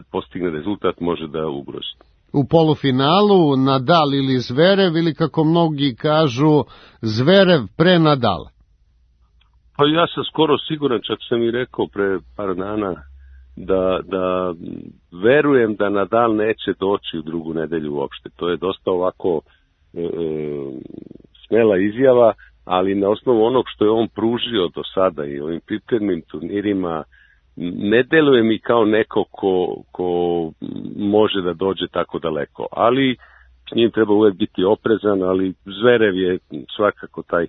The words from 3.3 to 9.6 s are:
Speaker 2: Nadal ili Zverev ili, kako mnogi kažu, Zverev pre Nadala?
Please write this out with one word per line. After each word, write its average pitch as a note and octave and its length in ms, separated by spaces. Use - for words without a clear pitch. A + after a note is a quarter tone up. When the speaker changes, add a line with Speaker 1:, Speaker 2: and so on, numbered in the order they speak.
Speaker 2:
Nadal C3+ 560
ili C3+ 260
Zverev E3+ 580
ili, E3 160
kako D#3+ 300
mnogi D#3 580
kažu, D3+ 600
Zverev D#3 600
pre E3+ 220
Nadala? A#2+ 500